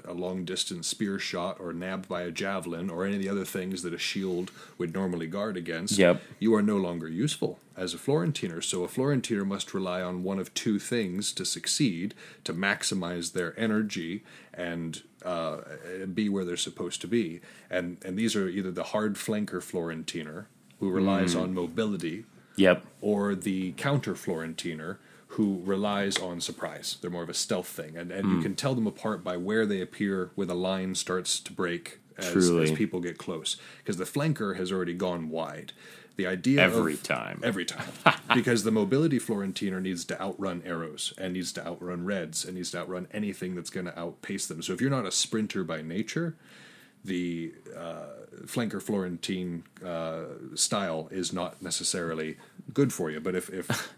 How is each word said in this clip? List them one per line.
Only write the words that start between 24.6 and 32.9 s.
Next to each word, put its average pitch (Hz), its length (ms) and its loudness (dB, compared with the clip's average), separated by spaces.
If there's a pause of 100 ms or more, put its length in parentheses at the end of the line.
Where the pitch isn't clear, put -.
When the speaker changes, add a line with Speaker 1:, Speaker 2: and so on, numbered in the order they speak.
Speaker 1:
who 98 360 2
relies 101 520 2
on 87 220 -4
surprise. 80 600 -6
They're 90 100 -4
more 87 120 -4
of 82 60 -6
a 85 40 -6
stealth - 340 0
thing. 78 300 -10
And, 85 120 -6
and 98 200 0
you 90 80 6
Speaker 2:
Mm. 82 60 2
Speaker 1:
can 92 120 0
tell 135 180 0
them 113 140 2
apart 101 340 -2
by 90 140 -2
where 104 300 2
they 101 160 2
appear, 92 540 -2
where 98 120 0
the 90 80 -2
line 92 400 0
starts - 460 -2
to - 100 -12
break 87 480 -4 (180)
as, 90 140 -2
Speaker 2:
Truly. 87 320 8
Speaker 1:
as 78 80 6
people 90 300 2